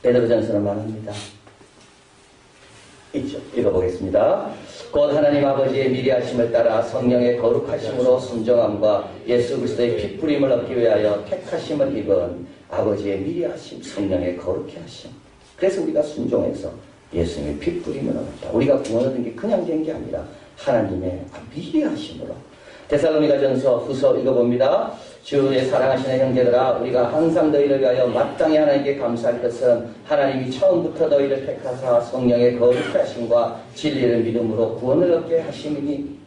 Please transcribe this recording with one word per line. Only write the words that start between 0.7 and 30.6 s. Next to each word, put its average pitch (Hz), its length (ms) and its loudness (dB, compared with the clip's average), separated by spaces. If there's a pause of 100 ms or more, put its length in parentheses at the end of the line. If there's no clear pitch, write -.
있죠. - 260 -6 (160)
읽어보겠습니다. 101 1000 0 (380)
"곧 147 240 2
하나님 147 300 4
아버지의 135 440 2
미리하심을 123 640 0
따라 117 300 2
성령의 123 560 2
거룩하심으로 120 800 0
순종함과 110 920 0 (180)
예수 123 300 0
그리스도의 120 400 0
피 - 200 -6
뿌림을 139 340 0
얻기 123 260 -2
위하여 104 480 2
택하심을 - 720 -4
입은 87 480 -2 (240)
아버지의 98 500 -2
미리하심, - 640 -6
성령의 90 560 -4
거룩히 85 400 -6
하심." - 340 -18 (440)
그래서 185 260 0
우리가 - 220 0
순종해서 - 680 -2 (400)
예수님의 82 460 -4
피 - 220 -4
뿌림을 - 360 -4
얻었다. - 340 -10
우리가 131 300 4
구원 117 260 0
얻은 123 160 -2
게 113 100 -6
그냥 190 320 -2
된 156 180 -2
게 160 100 -4
아니라 - 340 -8 (300)
하나님의 92 680 -2 (320)
미리하심으로. - 800 -4 (540)
데살로니가전서 143 880 2
후서 131 380 2
읽어봅니다. 120 760 2 (300)
주의 135 420 2
사랑하시는 127 540 0
형제들아, 123 540 4
우리가 120 380 0
항상 156 400 2
너희를 143 280 4
위하여 127 260 4
마땅히 147 520 2
하나님께 139 400 2
감사할 120 440 -2
것은 120 480 0 (160)
하나님이 135 460 0
처음부터 165 560 2